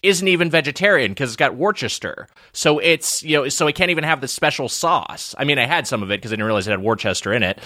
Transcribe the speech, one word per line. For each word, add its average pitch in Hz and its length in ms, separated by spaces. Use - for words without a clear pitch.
isn't 190 240
even 175 240
vegetarian 147 640
'cause 135 140
it's 113 60
got 135 200
Worcester. 131 720
So 151 280
it's, - 440
you 151 140
know, 139 120
so 151 160
I 151 60
can't 175 200
even 156 120
have 156 180
the 135 60
special 143 420
sauce. - 680
I 135 80
mean, 143 120
I 123 80
had 147 220
some 110 160
of 95 80
it 101 100
'cause 110 100
I 110 40
didn't 107 100
realize 104 220
it 107 40
had 95 120
Worcester 104 500
in 117 80
it. 95 240